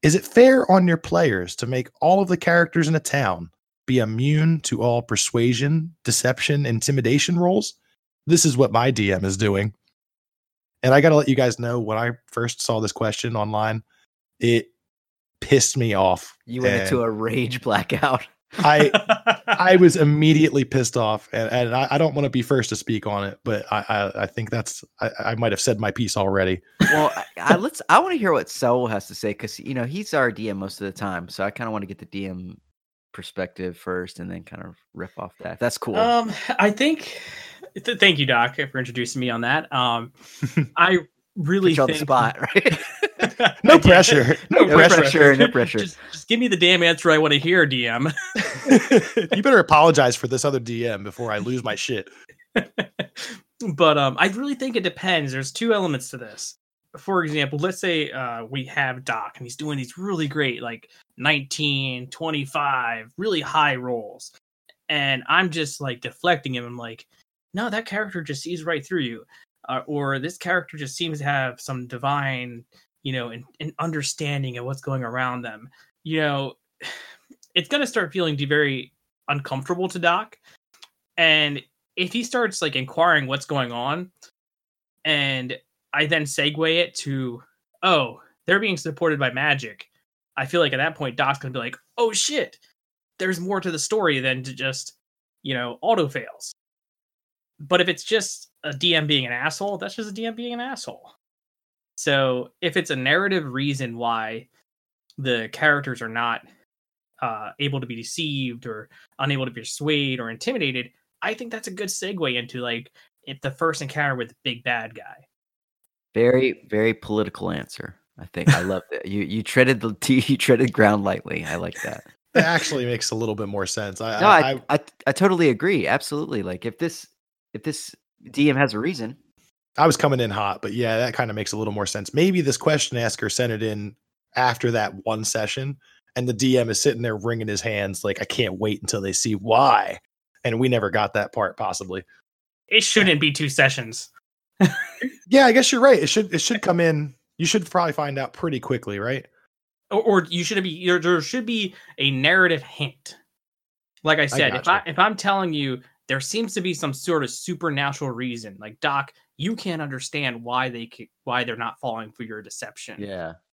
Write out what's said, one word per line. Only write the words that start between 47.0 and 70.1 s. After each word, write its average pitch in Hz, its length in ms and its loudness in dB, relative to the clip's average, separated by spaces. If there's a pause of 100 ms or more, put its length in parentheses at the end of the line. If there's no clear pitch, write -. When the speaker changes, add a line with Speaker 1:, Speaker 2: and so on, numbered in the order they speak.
Speaker 3:
I 156 60 8
wanna 151 200 4
hear, 165 280 4
D 127 220 0
M. 120 300 0
<laughs> - 40 -8 (440)
Speaker 1:
<laughs> 226 720 6
You 202 60 0
better 254 180 6
apologize 151 560 6
for - 120 -8
this 127 180 -2
other 139 140 0
D 117 280 -4
M 101 160 -4
before 110 280 -8
I 104 80 -2
lose 120 240 -4
my 107 120 -4
shit. 104 340 -6 (460)
Speaker 3:
<laughs> - 80 0 (1120)
But, 151 220 6
um, 139 220 2
I 180 80 4
really 262 280 -4
think 262 200 -6
it 214 80 -2
depends. 170 480 -2
There's 135 220 -8
two 233 200 0
elements 165 360 -2
to 135 80 -14
this. 113 380 -16 (420)
For 185 260 -2
example, 151 360 -2
let's 185 200 -2
say, 165 320 -2
uh, 120 320 -8
we 127 220 -8
have 131 400 -4
Doc, 110 320 -6
and 131 80 -14
he's 120 100 -14
doing 147 220 -6
these 127 200 -10
really 175 300 -4
great, 139 340 -4
like, 117 280 -12 (260)
nineteen, 135 920 -4
twenty-five, 135 1080 -6
really 190 220 -2
high 147 360 0
rolls. 123 580 -10 (560)
And 139 380 -2
I'm 180 220 2
just, 156 300 -6
like, 127 220 -8
deflecting 143 520 -2
him. 120 120 -6
I'm 120 120 -14
like, 117 300 -14 (460)
"No, 220 160 -6
that 220 160 -6
character 196 360 -6
just 143 220 -10
sees 160 220 -10
right 156 200 -4
through 175 160 -4
you." 117 240 -8 (440)
Uh, 127 180 -4
or, 139 320 -4